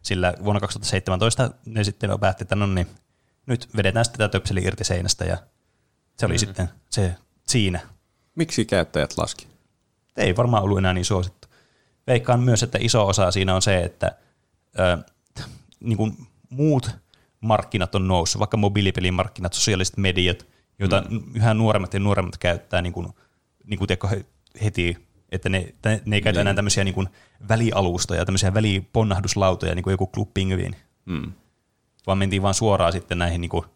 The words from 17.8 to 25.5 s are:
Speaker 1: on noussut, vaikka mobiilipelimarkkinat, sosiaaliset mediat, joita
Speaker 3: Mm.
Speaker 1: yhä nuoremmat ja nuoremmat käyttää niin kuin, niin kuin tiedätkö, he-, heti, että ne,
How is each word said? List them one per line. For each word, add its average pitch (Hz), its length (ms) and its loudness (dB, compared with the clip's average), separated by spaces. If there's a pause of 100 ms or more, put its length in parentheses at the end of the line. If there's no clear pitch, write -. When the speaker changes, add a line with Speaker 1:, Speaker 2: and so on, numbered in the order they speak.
Speaker 1:
on 95 120 2
noussut, 95 320 2
vaikka 104 180 0
mobiilipelimarkkinat, 92 960 0
sosiaaliset 95 440 0
mediat, 90 480 2 (340)
joita 95 300 2
Speaker 3:
Mm. 110 140 -6 (120)
Speaker 1:
yhä 110 180 4
nuoremmat 107 400 2
ja 98 60 -2
nuoremmat 98 380 0
käyttää 87 440 0
niin 87 120 -4
kuin, 87 140 -8 (580)
niin 101 120 -6
kuin 98 100 -2
tiedätkö, 92 200 -2
he-, 95 180 -4 (380)
heti, 87 340 -2 (340)
että 92 180 -4
ne, 92 240 -2 (120)